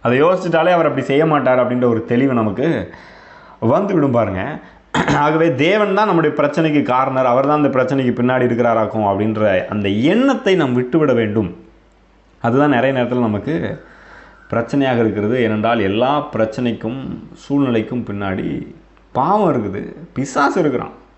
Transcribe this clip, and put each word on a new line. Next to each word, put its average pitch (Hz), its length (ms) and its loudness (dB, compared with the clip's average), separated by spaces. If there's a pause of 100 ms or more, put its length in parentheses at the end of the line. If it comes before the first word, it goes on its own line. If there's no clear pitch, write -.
அதை 123 220 2
யோசிச்சுட்டாலே 175 480 2
அவர் 170 140 2
அப்படி 135 160 -2
செய்ய 139 240 2
மாட்டார் 131 340 2
அப்படின்ற 123 260 0
ஒரு 113 200 0
தெளிவு 131 280 2
நமக்கு 113 600 -2 (680)
வந்துவிடும். 156 520 0
பாருங்க, 113 480 -2 (580)
ஆகவே 156 380 2
தேவன் 190 380 2
தான் 208 120 2
நம்முடைய 165 300 2
பிரச்சனைக்கு 151 480 2
காரணர், 131 420 0
அவர் 127 220 2
தான் 151 160 2
இந்த 127 160 2
பிரச்சனைக்கு 127 340 0
பின்னாடி 123 340 2
இருக்கிறாராக்கும் 113 600 0
அப்படின்ற 104 600 0
அந்த 101 220 -2
எண்ணத்தை 190 640 2
நாம் 143 180 0
விட்டுவிட 127 400 0
வேண்டும். 107 360 0 (920)
அதுதான் 135 280 2
நிறைய 131 240 2
நேரத்துல 123 260 -2
நமக்கு 110 340 -2 (960)
பிரச்சனையாக 123 500 0
இருக்கிறது. 107 420 0
ஏனென்றால் 110 380 0
எல்லா 123 520 0
பிரச்சனைக்கும் 110 680 -4 (340)
சூழ்நிலைக்கும் 123 720 -2
பின்னாடி 101 680 -6 (360)
பாவம் 175 400 2
இருக்குது, 101 440 -4 (180)
பிசாசு 143 460 -2
இருக்கிறான் 143 360 -2 (220)